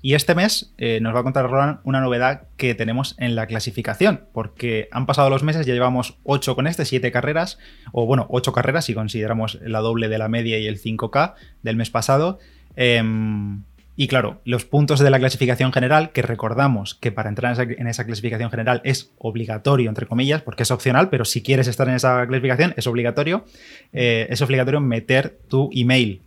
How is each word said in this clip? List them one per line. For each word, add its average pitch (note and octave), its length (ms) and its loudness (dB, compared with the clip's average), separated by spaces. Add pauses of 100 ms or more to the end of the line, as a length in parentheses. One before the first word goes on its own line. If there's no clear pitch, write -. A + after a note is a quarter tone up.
Y C3+ 120 2
este D3 200 2
mes, F#3 440 0
eh, A#2 240 -2
nos A2+ 120 0
va B2 60 2
a B2 40 0
contar C3 260 0
Roland C#3 340 2
una C3+ 160 0
novedad B2+ 440 0 (120)
que B2 200 0
tenemos A#2 420 -4
en A#2+ 180 -2
la A2 120 -2
clasificación, A2+ 720 -2 (100)
porque A2 600 -6
han C3 140 -4
pasado C#3 240 4
los C3+ 140 2
meses, D#3 220 -2
ya B2+ 80 0
llevamos B2+ 500 0
ocho C#3 320 0
con B2+ 120 0
este, E3 180 -2
siete B2+ 260 -2
carreras, D3 460 -2 (340)
o A#2+ 140 0
bueno, B2+ 240 2
ocho B2+ 240 -2
carreras C3+ 320 0
si A#2+ 80 -4
consideramos A2 680 -4
la A2 180 -4
doble A2+ 280 0
de G#2+ 120 -2
la A2 100 -2
media A2+ 300 -2
y G#2+ 80 -4
el G#2+ 100 -6
cinco A2 340 -6
K D#3 240 0 (260)
del A2+ 140 -2
mes A2+ 140 -2
pasado. C#3+ 500 2 (480)
Em, G#2+ 760 0 (320)
y C#3+ 120 0
claro, B2 380 0
los A#2+ 200 -2
puntos C#3+ 340 2
de C#3 100 6
la C3+ 100 4
clasificación B2+ 520 0
general, D3+ 400 2
que A#2+ 120 -2
recordamos A2+ 720 0
que - 160 -4
para G#2+ 180 -4
entrar A#2+ 260 -2
en A#2+ 60 -2
esa, B2 200 -4
en A#2+ 60 -4
esa A#2 180 -4
clasificación A2+ 440 -4
general A#2 340 0
es C3+ 360 -4
obligatorio, A2+ 680 0
entre G#2+ 180 -6
comillas, C3+ 340 0
porque - 220 -6
es A2+ 80 0
opcional, C3+ 380 2
pero B2+ 160 0
si - 180 -4
quieres C3 240 2
estar B2+ 200 0
en B2+ 80 0
esa B2+ 320 2
clasificación C3 480 0
es A#2 120 -4
obligatorio, B2 580 0 (480)
eh, A#2 360 2
es A2+ 120 -2
obligatorio C3+ 400 2
meter C3 560 0 (100)
tu C3+ 260 0
email A#2+ 540 2